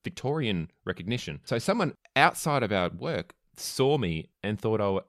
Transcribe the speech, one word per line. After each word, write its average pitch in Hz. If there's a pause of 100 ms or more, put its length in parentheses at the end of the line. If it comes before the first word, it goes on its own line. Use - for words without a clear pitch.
Victorian 110 (160)
recognition. 90
So 117
someone 190 (220)
outside 143
of 104
our 90
work 123 (220)
saw 139
me 82 (140)
and 104
thought 110 (280)